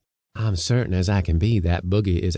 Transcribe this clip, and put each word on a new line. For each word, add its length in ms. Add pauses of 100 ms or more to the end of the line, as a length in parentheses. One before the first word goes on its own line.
(340)
I'm 220
certain 360
as 160
I 140
can 160
be 220
that 260
Boogie 320
is 200